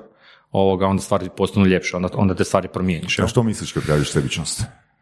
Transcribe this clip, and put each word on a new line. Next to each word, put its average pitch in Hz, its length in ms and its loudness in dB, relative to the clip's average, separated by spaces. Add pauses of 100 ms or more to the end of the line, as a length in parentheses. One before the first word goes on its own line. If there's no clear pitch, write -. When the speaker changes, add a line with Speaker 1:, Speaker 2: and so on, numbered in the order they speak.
(540)
Speaker 1:
ovoga, 98 340 2
onda 95 160 2
stvari 92 280 -2
postanu 98 360 2
ljepše, 90 300 2
onda, 90 180 -2
onda 98 200 2
te 92 100 0
stvari 92 240 0
promijeniš, 92 500 -4
Speaker 2:
A 101 40 2
Speaker 1:
jel? - 60 2
Speaker 2:
što 123 140 2
misliš 104 300 -4
kad 73 140 -2
kažeš 73 240 2
sebičnost? 76 520 -2 (400)